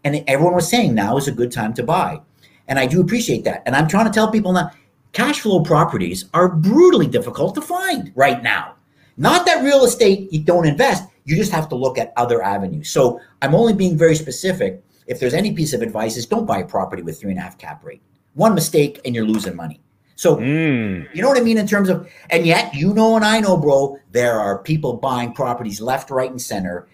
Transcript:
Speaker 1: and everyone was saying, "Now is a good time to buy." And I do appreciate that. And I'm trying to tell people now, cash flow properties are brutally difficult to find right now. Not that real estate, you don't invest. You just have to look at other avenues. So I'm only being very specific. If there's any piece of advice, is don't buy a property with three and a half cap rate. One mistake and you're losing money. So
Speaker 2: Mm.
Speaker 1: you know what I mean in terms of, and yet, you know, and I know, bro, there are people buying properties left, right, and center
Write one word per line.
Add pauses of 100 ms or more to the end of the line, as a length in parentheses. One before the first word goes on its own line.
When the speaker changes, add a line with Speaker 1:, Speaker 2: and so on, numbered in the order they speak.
Speaker 1:
and
everyone
was
saying,
"Now
is
a
good
time
to
buy." (480)
And
I
do
appreciate
that.
And
I'm
trying
to
tell
people
now, (420)
cash
flow
properties
are
brutally
difficult
to
find
right
now. (420)
Not
that
real
estate,
you
don't
invest. (200)
You
just
have
to
look
at
other
avenues.
So (240)
I'm
only
being
very
specific. (240)
If
there's
any
piece
of
advice,
is
don't
buy
a
property
with
three
and
a
half
cap
rate. (320)
One
mistake
and
you're
losing
money. (360)
So
Speaker 2:
Mm.
Speaker 1:
you
know
what
I
mean
in
terms
of, (240)
and
yet,
you
know,
and
I
know,
bro, (140)
there
are
people (160)
buying
properties
left,
right,
and
center